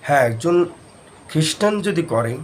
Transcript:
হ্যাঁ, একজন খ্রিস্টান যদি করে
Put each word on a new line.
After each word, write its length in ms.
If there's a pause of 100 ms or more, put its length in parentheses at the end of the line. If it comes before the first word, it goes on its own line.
হ্যাঁ, 240
একজন 260 (720)
খ্রিস্টান 440 (120)
যদি 160 (120)
করে 180 (120)